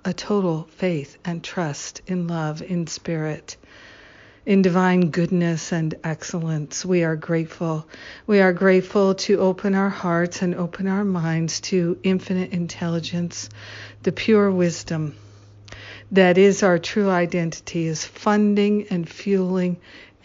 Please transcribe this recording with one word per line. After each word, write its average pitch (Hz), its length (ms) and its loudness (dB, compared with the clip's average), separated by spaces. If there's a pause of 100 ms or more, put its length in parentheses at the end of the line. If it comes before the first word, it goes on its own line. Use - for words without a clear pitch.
a 185 80 -4
total 175 520 -2
faith 165 600 -6
and 170 180 -8
trust - 680 -8
in 180 200 -4
love, 160 340 -4
in 175 260 -4
spirit, 156 680 -8 (920)
in 196 160 4
divine 180 500 4
goodness 170 600 0
and 160 320 -2
excellence. 160 800 -6
We 180 220 2
are 160 100 0
grateful. 160 720 -4 (400)
We 202 140 6
are 185 100 6
grateful 190 640 4
to 196 240 2
open 190 340 0
our 196 140 2
hearts 175 540 -2
and 180 140 0
open 180 340 -4
our 202 160 0
minds 165 560 -2
to 180 420 0
infinite 185 480 -2
intelligence, 170 960 -6 (560)
the 190 80 0
pure 208 400 4
wisdom 165 640 -2 (960)
that 185 260 6
is 196 240 6
our 180 160 4
true 196 320 0
identity, 170 800 -2
is 160 160 -4
funding 208 840 2
and 170 180 -2
fueling 185 720 0 (480)